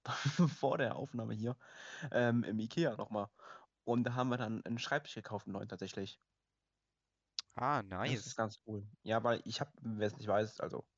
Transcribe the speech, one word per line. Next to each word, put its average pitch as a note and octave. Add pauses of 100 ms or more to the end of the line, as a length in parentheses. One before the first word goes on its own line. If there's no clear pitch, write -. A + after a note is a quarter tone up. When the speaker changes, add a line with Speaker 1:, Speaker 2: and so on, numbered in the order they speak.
Speaker 1:
<laughs> C#3+
vor C3
der B2
Aufnahme A2+
hier, A#2 (540)
ähm, A#2+
im G#2+
ikea A#2
nochmal. G#2+ (560)
Und A#2+
da A#2+
haben B2+
wir B2
dann A2+
einen A#2
Schreibtisch -
gekauft, G#2
einen G2
neuen G2+
tatsächlich. G2 (1400)
Speaker 2:
Ah, C3
Speaker 1:
Das F#2+
ist A#2+
Speaker 2:
nice. C3
Speaker 1:
ganz A2
cool. G#2 (160)
Ja, A2
weil A#2
ich -
hab, - (100)
wer G#2+
es G2+
nicht A2
weiß, G#2+
also - (120)